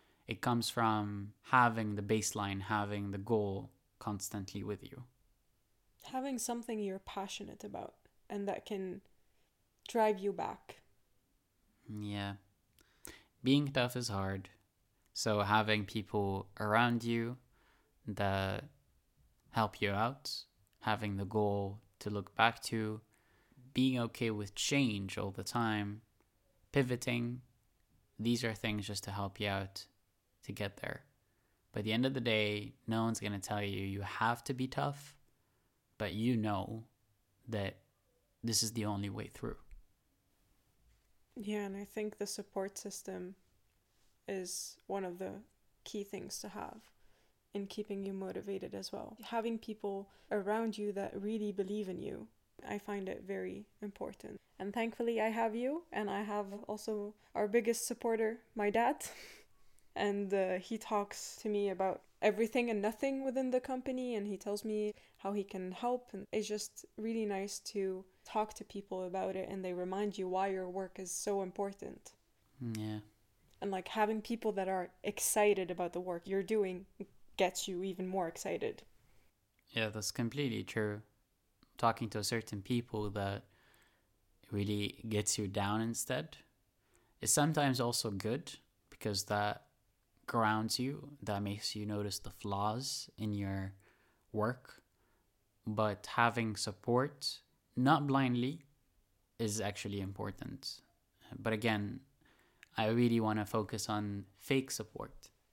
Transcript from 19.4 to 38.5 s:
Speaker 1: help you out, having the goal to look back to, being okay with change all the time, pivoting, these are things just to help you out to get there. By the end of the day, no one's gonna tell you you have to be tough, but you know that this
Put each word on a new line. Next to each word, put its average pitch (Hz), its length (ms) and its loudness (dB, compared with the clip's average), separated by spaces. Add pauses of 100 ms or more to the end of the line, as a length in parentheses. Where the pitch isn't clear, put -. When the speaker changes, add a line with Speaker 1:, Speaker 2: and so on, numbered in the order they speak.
Speaker 1:
help 110 300 2
you 101 100 2
out, 117 400 0 (500)
having 104 360 0
the 98 80 0
goal 101 540 2 (200)
to 104 100 -6
look 101 260 -4
back 113 280 6
to, 110 380 -2 (720)
being 131 260 4
okay 117 300 0
with 104 240 -4
change 107 640 2
all 98 140 0
the 95 120 -8
time, 107 580 0 (720)
pivoting, 123 680 0 (800)
these 117 240 2
are 113 100 0
things 104 320 -2
just 104 200 -4
to 101 60 -6
help 101 280 -4
you 104 80 0
out 98 380 -2 (580)
to - 80 -8
get 104 260 -4
there. - 260 -6 (680)
By 107 80 -2
the 107 120 2
end 120 120 4
of 135 80 2
the 131 80 0
day, 107 520 2 (140)
no 113 160 2
one's 113 160 0
gonna 104 200 -2
tell 104 220 -2
you 98 240 -2
you 98 160 -2
have 113 440 0
to 139 80 -2
be 127 140 -2
tough, 143 480 -4 (800)
but 98 160 -2
you 117 240 4
know 107 480 0 (640)
that 101 280 -2 (680)
this 117 200 2